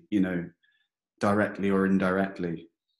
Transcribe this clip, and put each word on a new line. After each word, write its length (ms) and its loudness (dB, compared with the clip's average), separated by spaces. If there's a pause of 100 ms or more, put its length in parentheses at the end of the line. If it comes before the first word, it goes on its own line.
you 100 2
know, 300 -2 (680)
directly 500 0
or 160 2
indirectly, 840 -2 (300)